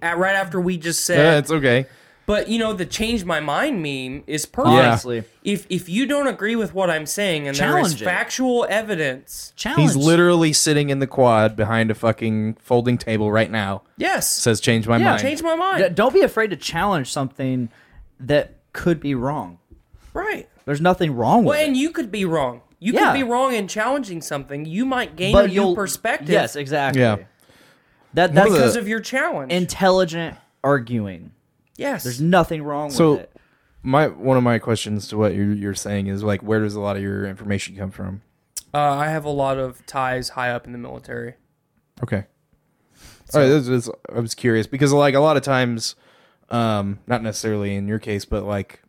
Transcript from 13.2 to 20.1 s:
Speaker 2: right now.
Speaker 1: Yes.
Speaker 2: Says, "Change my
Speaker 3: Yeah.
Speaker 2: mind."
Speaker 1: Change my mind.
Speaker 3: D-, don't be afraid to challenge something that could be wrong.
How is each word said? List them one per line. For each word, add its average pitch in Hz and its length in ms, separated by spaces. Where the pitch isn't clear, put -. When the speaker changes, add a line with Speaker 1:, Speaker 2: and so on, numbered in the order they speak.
Speaker 2:
right 107 180
now. 98 320
Speaker 1:
Yes. 330 320
Speaker 2:
Says, - 320
"Change 113 260
my 117 120
Speaker 3:
Yeah. 117 80
Speaker 2:
mind." 107 160
Speaker 1:
Change 302 200
my 330 140
mind. 359 260
Speaker 3:
D-, 285 60
don't 208 260
be 392 60
afraid 220 300
to 160 60
challenge 170 560
something 131 560
that 139 340
could 165 280
be 143 160
wrong. 120 420